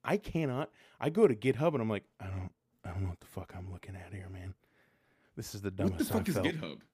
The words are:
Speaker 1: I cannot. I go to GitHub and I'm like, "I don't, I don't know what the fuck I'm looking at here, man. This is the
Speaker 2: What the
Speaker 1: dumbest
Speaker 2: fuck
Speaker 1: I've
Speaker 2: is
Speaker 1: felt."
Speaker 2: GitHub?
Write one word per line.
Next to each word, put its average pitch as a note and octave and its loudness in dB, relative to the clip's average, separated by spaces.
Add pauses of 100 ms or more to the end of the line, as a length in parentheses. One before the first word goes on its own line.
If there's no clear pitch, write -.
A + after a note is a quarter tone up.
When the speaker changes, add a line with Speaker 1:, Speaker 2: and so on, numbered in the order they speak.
Speaker 1:
I F3 4
cannot. D3 0 (300)
I C#3+ 2
go G3 8
to B2 6
GitHub C3+ 4
and B2+ 0
I'm A2 2
like, G2+ 0 (160)
"I G2 -10
don't, F#2+ -6 (340)
I F#2 -8
don't F#2+ -4
know F#2 -2
what F2 -8
the - -20
fuck - -12
I'm F2+ -10
looking F#2 -12
at F#2 -14
here, F#2 -12
man. F#2 -10 (840)
This - -10
is G2 -8
the G2+ 0
Speaker 2:
What F#2+ -6
the C3+ 2
Speaker 1:
dumbest F3 2
Speaker 2:
fuck A3 2
Speaker 1:
I've - 0
Speaker 2:
is D#3 2
Speaker 1:
felt." G2+ 2
Speaker 2:
GitHub? A#2+ -4 (140)